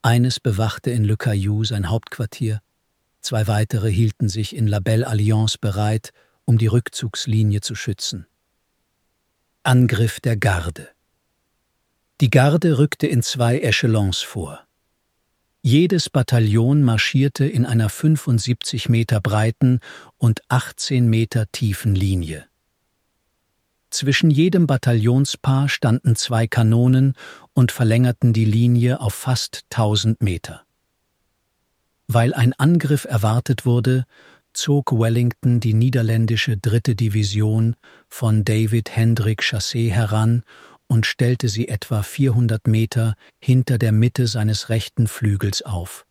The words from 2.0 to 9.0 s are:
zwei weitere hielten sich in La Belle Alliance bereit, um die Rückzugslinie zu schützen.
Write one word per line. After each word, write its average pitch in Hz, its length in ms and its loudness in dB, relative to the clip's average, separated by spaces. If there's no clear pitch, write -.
zwei 107 260 -2
weitere 107 440 0
hielten 107 380 0
sich 101 260 -6
in 117 120 0
La 104 120 0
Belle 113 280 0
Alliance 110 520 0
bereit, 107 520 -2
um 113 140 2
die 110 80 2
Rückzugslinie 107 960 -2
zu - 120 -10
schützen. - 540 -8